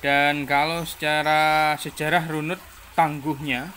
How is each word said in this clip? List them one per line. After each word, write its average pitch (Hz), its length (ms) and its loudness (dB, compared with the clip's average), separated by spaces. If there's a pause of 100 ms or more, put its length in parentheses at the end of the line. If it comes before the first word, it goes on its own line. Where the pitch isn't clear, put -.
Dan 143 480 2
kalau 160 400 0
secara 151 880 2
sejarah 160 480 -2
runut 160 320 -4 (400)
tangguhnya 147 800 -2